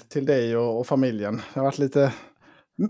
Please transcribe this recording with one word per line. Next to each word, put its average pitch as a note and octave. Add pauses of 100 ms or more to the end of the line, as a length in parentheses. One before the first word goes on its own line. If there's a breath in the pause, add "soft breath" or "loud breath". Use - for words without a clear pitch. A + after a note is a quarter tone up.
till C#3
dig A#2
och, A#2
och B2
familjen. A2+ (180 loud breath)
Det C3+
har C3+
varit C#3
lite C#3 (760 loud breath)